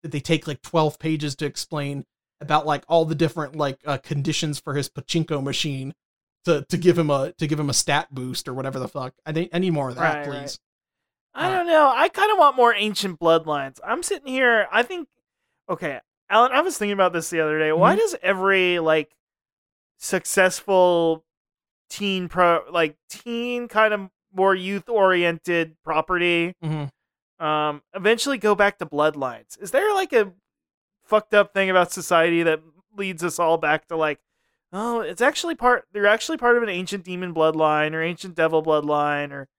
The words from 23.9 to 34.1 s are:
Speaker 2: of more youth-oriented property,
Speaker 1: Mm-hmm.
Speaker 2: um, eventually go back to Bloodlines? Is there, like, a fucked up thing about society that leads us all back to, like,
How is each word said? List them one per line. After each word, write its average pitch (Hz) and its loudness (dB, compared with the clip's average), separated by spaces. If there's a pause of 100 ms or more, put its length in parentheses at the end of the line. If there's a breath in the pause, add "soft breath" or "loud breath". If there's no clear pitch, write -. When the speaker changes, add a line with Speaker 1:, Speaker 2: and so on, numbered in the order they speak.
Speaker 2:
of 196 -8 (220)
more 190 2
youth-oriented 180 0
property, 170 -2
Speaker 1:
Mm-hmm. - -10
Speaker 2:
um, 151 -2 (120)
eventually 226 0
go 208 2
back 202 2
to 165 -8
Bloodlines? 143 -4
Is 196 -12
there, 403 0
like, 381 -2
a 208 2 (720)
fucked 214 0
up 202 2
thing 190 0
about 180 4
society 170 2
that 160 0 (360)
leads 185 -6
us 170 -4
all 165 2
back 156 -2
to, 165 -6
like, 151 -2 (520)